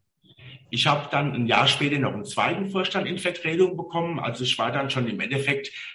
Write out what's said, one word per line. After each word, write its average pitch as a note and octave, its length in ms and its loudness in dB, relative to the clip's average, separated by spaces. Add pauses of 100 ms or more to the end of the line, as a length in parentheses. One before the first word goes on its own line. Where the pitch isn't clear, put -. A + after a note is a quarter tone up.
(720)
Ich - 160 2
habe D3 240 2
dann C#3+ 240 0
ein A#2+ 140 0
Jahr A#2 180 6
später C#3+ 320 2
noch A2+ 160 0
einen G#2 100 -6
zweiten F3 460 0
Vorstand F#3 380 0
in F#3 100 -4
Vertretung F3 580 0
bekommen. E3+ 440 -2
Also B2 240 -4
ich B2 140 2
war A2+ 120 2
dann C3+ 200 -2
schon B2 180 0
im G2+ 100 -4
Endeffekt C#3 540 -2 (220)